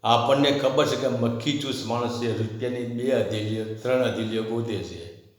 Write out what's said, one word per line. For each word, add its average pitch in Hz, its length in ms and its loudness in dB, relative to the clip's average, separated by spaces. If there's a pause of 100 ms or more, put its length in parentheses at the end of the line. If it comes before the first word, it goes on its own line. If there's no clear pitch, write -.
આપણને 139 460 6
ખબર 139 380 2
છે 127 80 0
કે 135 120 0
મક્ખી 117 500 0
ચૂસ 131 280 -4
માણસ 120 360 -2
છે, 110 160 0
રૂપિયાની 113 380 -4
બે 120 460 0
હથેલીઓ, 107 520 -4
ત્રણ 127 300 2
હથેલીઓ 110 380 -2
ગોતે 113 320 -2
છે - 420 -10 (220)